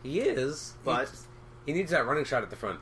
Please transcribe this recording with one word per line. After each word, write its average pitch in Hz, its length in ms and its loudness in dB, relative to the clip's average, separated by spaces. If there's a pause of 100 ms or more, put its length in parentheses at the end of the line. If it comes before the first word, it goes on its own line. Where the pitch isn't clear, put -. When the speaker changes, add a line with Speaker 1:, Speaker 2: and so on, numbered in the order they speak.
Speaker 1:
He 143 160 0
is, 147 640 0
Speaker 2:
But 127 260 2 (560)
Speaker 1:
he, 143 80 -2
he 165 60 2
needs 190 100 0
that 156 160 6
running 139 200 2
shot 120 180 2
at 98 80 -8
the - 40 -8
front 98 260 -2